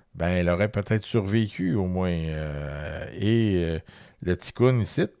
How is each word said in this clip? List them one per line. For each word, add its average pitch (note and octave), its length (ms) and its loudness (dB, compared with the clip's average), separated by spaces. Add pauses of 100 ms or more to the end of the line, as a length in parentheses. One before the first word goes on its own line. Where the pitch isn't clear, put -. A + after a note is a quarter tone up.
(140)
ben, E2+ 140 -2
elle F2 220 2
aurait F#2 200 2
peut-être G#2 360 -2
survécu G2+ 680 0
au G2 140 2
moins, F#2 240 0
euh, D#2 920 -4 (140)
et, G#2 460 4
euh, D#2+ 140 -2 (420)
le F2+ 160 0
ticoun B2+ 420 2
ici, B2+ 280 0 (120)